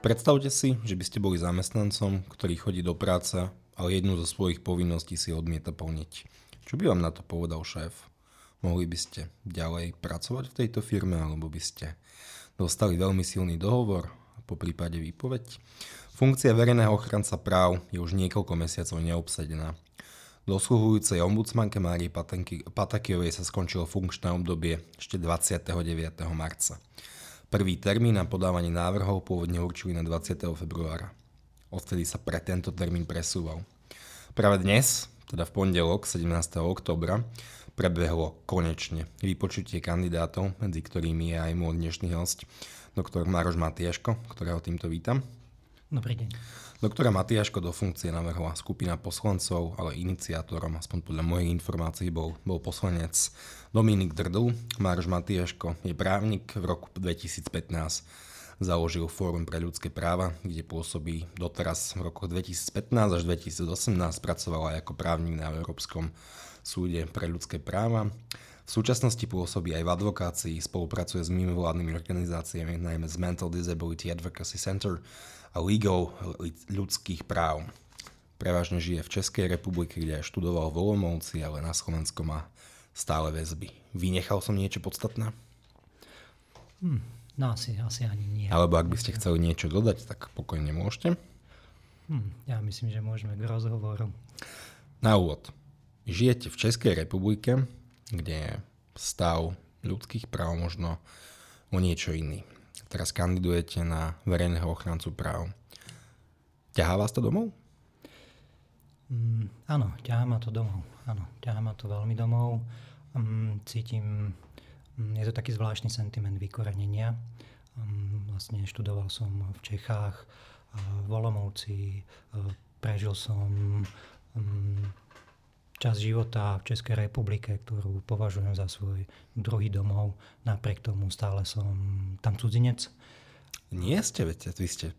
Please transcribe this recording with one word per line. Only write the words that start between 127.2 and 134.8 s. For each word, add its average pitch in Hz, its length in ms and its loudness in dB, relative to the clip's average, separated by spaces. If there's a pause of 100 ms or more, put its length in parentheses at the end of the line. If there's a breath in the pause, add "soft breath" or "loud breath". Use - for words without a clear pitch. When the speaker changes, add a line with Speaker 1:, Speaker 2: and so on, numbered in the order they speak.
Speaker 2:
ktorú 98 400 -4
považujem 101 480 0
za 95 160 0
svoj 98 320 -4 (320 loud breath)
druhý 110 320 0
domov. 101 480 2 (320 loud breath)
Napriek 101 320 0
tomu 98 320 -2
stále 98 320 -2
som 101 320 -2 (480)
tam 104 160 2
cudzinec. 117 480 2 (880 loud breath)
Speaker 1:
Nie 92 320 2
ste, - 160 -2
veď 82 320 -4
vy 90 160 -2
ste - 160 -6 (120)